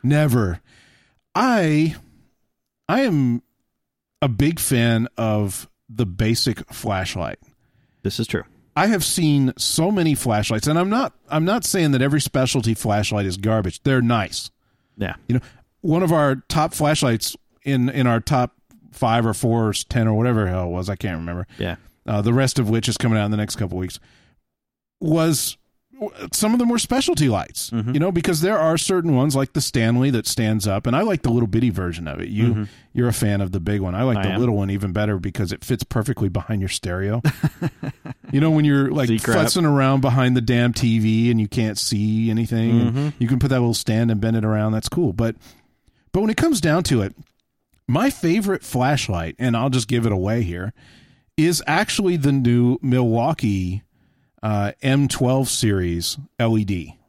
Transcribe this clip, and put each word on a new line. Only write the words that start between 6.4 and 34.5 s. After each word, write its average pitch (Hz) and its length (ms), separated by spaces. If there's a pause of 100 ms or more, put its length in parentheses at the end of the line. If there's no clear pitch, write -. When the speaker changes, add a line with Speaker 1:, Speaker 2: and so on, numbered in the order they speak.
Speaker 1:
flashlight. 92 640 (640)
Speaker 2:
This - 180
is - 60
true. - 180 (320)
Speaker 1:
I 170 100
have 208 180
seen 143 540
so - 320
many 165 240
flashlights, 110 520
and 151 120
I'm 185 120
not, 247 220 (160)
I'm 156 160
not 214 200
saying 165 280
that 127 100
every 143 180
specialty 127 540
flashlight 104 520
is 90 100
garbage. 104 460
They're 135 180
nice. 117 500 (460)
Speaker 2:
Yeah. 101 200 (120)
Speaker 1:
You 123 80
know, 127 40 (400)
one 170 220
of 165 100
our 143 240 (120)
top 160 260
flashlights 143 640 (280)
in, 131 240
in 127 180
our 117 140
top 123 340 (380)
five 117 340
or 113 80
four 113 340
or 101 40
ten - 360
or 110 60
whatever 113 300
the 90 60
hell 92 160
it 87 40
was, 90 180
I 98 80
can't 90 220
remember. 87 280 (120)
Speaker 2:
Yeah. 87 180 (300)
Speaker 1:
Uh, 104 160
the 117 100
rest 131 260
of 110 120
which 113 180
is 113 80
coming 113 220
out 104 80
in 104 60
the 107 40
next 104 200
couple 90 200
weeks, 92 220 (1040)
was, 160 560 (760)
some 214 220
of 247 40
them 240 120
were 240 80
specialty 247 500
lights, - 420
Speaker 2:
Mm-hmm. 117 220
Speaker 1:
you 143 80
know, 180 100
because 170 300
there 190 180
are 160 200
certain 170 360
ones 135 220
like 135 160
the 147 80
Stanley 123 500
that 117 160
stands 107 400
up, 101 200
and 123 100
I 170 60
like 214 200
the 127 80
little 117 160
bitty 113 240
version 85 380
of 78 120
it. 87 80
You, 110 200
Speaker 2:
Mm-hmm. 107 160 (300)
Speaker 1:
you're 123 140
a 113 40
fan 104 300
of 92 100
the 95 80
big 101 200
one. 90 140
I 104 80
like 127 160
Speaker 2:
I 98 40
Speaker 1:
the 98 80
Speaker 2:
am. 98 100
Speaker 1:
little 120 160